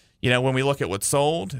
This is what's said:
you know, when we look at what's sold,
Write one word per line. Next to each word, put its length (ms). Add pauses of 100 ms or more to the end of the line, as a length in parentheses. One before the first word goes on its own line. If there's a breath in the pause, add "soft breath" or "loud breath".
(200 soft breath)
you 100
know, 100
when 140
we 80
look 180
at 80
what's 180
sold, 540